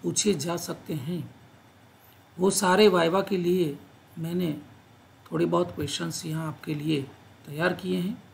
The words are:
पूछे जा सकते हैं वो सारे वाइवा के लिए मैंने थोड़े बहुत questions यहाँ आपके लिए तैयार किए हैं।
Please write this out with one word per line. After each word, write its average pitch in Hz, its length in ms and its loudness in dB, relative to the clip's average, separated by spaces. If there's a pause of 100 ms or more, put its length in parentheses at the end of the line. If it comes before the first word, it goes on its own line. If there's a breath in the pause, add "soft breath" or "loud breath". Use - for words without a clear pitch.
पूछे 185 300 0
जा 165 240 -4
सकते - 380 -8
हैं 151 280 -6 (1120)
वो 185 140 4
सारे 190 360 6
वाइवा 175 420 4
के 196 80 0
लिए 175 400 2 (420)
मैंने 170 320 -2 (760)
थोड़े 160 200 0
बहुत 175 300 0
questions 160 500 -6
यहाँ 160 220 -4
आपके 156 280 -8
लिए 147 260 -2 (460)
तैयार 165 260 -2
किए 180 260 -4
हैं। 196 180 -4 (160)